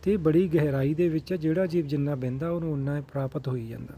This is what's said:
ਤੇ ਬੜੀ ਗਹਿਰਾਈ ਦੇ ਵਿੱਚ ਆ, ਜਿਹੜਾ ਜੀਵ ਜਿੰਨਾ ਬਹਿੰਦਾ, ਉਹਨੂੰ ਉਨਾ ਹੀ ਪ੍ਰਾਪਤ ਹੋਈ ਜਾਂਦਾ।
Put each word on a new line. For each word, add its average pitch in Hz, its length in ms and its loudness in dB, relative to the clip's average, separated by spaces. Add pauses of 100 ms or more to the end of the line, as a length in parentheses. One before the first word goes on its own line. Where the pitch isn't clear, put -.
ਤੇ 202 140 2
ਬੜੀ 165 300 4
ਗਹਿਰਾਈ 147 460 2
ਦੇ 170 160 2
ਵਿੱਚ 160 240 -2
ਆ, - 20 0
ਜਿਹੜਾ 160 300 0
ਜੀਵ 165 220 0
ਜਿੰਨਾ 143 280 0
ਬਹਿੰਦਾ, 131 360 -4
ਉਹਨੂੰ 165 220 -2
ਉਨਾ 143 240 -2
ਹੀ 143 40 -4
ਪ੍ਰਾਪਤ 139 460 -6
ਹੋਈ 123 200 -4
ਜਾਂਦਾ। 120 300 -12